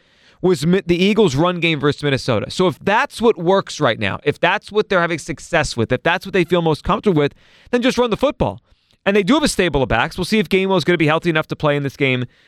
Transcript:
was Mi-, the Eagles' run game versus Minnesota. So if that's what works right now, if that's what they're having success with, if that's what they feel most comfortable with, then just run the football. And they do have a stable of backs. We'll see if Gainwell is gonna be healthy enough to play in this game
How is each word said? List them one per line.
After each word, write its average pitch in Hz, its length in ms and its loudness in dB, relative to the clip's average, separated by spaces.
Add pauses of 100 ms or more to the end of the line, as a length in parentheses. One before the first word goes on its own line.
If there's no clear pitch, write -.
(400)
was 165 240 0
Mi-, 185 220 2
the 170 80 2
Eagles' 190 400 2
run 175 240 0
game 160 220 -2
versus 143 240 -2
Minnesota. 131 440 -2
So 185 200 0
if - 100 -4
that's - 420 -2
what 220 160 2
works 180 440 -2
right 120 180 0
now, 101 240 -4
if - 160 -2
that's 185 320 -2
what 208 180 -2
they're 185 120 2
having 170 180 -2
success - 580 -4
with, 113 140 -2
if 127 140 -2
that's 175 200 0
what 190 80 -12
they 185 120 2
feel 175 180 0
most 156 220 -2
comfortable 180 360 0
with, 139 140 0 (380)
then 240 100 0
just 240 160 0
run 240 120 0
the 190 60 -2
football. 151 460 -2 (420)
And 196 120 2
they 202 80 2
do 208 100 4
have 311 80 2
a 254 60 0
stable 156 340 0
of 110 60 -2
backs. 120 280 -2
We'll 180 100 -4
see 220 120 0
if 180 100 0
Gainwell 190 300 0
is 143 60 -2
gonna 175 120 2
be 160 120 0
healthy 165 200 0
enough 156 200 -2
to - 80 -8
play 147 200 0
in 143 60 -4
this 139 140 -6
game 127 280 -2 (240)